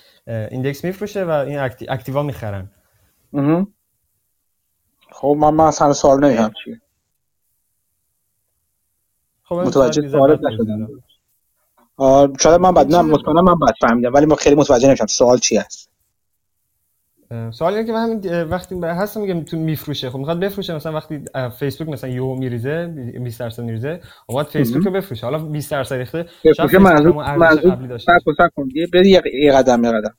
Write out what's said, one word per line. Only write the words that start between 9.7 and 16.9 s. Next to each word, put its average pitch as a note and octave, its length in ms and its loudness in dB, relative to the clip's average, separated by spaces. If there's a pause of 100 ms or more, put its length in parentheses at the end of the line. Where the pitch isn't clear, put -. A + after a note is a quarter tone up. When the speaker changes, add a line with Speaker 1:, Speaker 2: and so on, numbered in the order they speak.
Speaker 1:
شاید D3 100 0
یه C#3+ 60 -8
ذره C#3+ 100 0
Speaker 2:
سوالت C#3+ 200 6
Speaker 1:
بد D#3 60 -6
Speaker 2:
نشدم. A2+ 120 -4
Speaker 1:
توضیح G#2+ 200 -4
دادم. A2 260 -12 (960)
Speaker 2:
آه، C3+ 320 6 (120)
شاید E3+ 200 6
من F#3 100 4
بد، E3 60 4
Speaker 1:
این D3 180 4
Speaker 2:
نه، F3 60 4
Speaker 1:
چیز D#3 100 2
Speaker 2:
مطمئنم D#3 320 2
من F3 120 6 (120)
بد A2 140 2
فهمیدم، A#2+ 320 0
ولی C#3+ 120 6
ما D3+ 100 4
خیلی C#3+ 200 2
متوجه C3+ 320 2
نمی‌شم A#2+ 180 2
سوال B2 320 2
چی A2+ 200 -2
هست. - 320 -8 (1400)